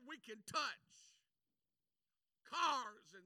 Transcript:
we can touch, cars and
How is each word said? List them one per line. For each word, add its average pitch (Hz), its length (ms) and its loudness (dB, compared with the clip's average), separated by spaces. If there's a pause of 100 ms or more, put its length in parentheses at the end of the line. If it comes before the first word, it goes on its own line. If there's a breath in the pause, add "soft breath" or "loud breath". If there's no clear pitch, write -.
we 302 120 -10
can 214 240 -12
touch, - 720 -4 (1300)
cars 254 720 0
and 185 120 -20